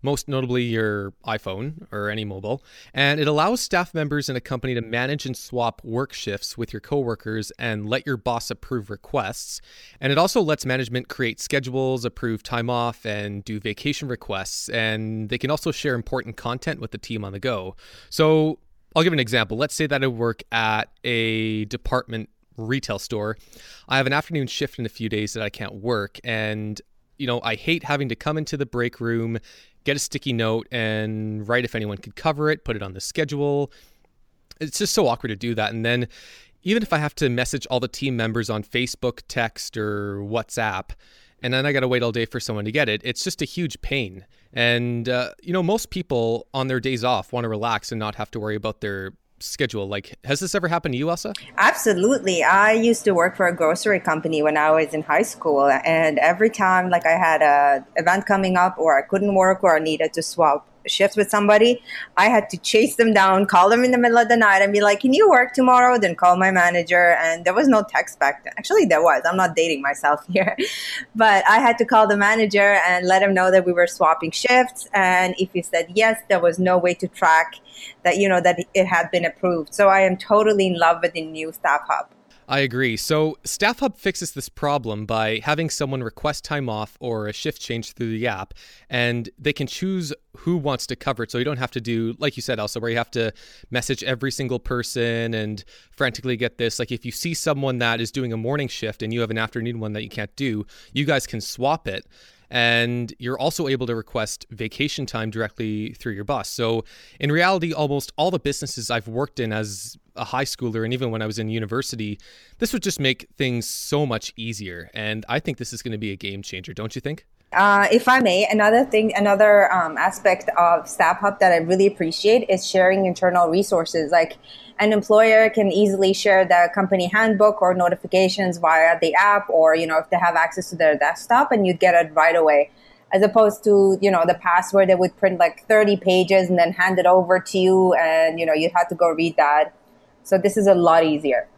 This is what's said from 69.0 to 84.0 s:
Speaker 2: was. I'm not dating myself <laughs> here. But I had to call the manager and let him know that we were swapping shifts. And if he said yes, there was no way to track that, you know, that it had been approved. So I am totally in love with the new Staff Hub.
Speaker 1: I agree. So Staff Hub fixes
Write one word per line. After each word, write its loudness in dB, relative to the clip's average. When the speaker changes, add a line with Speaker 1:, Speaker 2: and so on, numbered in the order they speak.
Speaker 2:
was. 6
I'm 0
not 0
dating 0
myself 0
<laughs> -12
here. 0
But 6
I 8
had 4
to 4
call 6
the 2
manager 4
and 0
let 4
him 2
know 4
that 6
we 0
were 4
swapping 2
shifts. 2
And 2
if -2
he -2
said -2
yes, 2
there 4
was 2
no 4
way 2
to -6
track 2
that, 2
you 4
know, 4
that 2
it 2
had 0
been 0
approved. -4
So 4
I 6
am 2
totally 2
in -2
love 4
with 0
the -10
new -10
Staff -2
Hub. -2
Speaker 1:
I 0
agree. -2
So -2
Staff -2
Hub -4
fixes -6